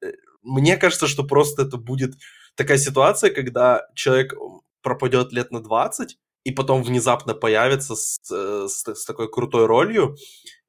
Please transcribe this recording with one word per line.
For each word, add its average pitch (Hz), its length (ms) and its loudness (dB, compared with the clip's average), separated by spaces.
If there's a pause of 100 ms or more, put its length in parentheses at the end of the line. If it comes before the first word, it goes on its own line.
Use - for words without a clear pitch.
э, - 80 -10 (300)
мне 135 340 2
кажется, 175 320 2
что 139 160 -2
просто 143 380 2
это 131 160 -4
будет 127 360 -6 (420)
такая 143 220 2
ситуация, 143 520 2
когда 123 640 2
человек, 131 400 0
м, - 260 -14 (220)
пропадет 127 500 0
лет 123 200 -4
на 113 100 -6
двадцать, 117 560 -4 (260)
и 135 80 -6
потом 135 300 0
внезапно 120 520 0
появится 120 640 0
с, - 220 -6 (140)
э, 98 360 -4
с, - 160 -8 (100)
с - 120 -14
такой 110 240 -8
крутой 117 360 2
ролью, 147 500 2 (520)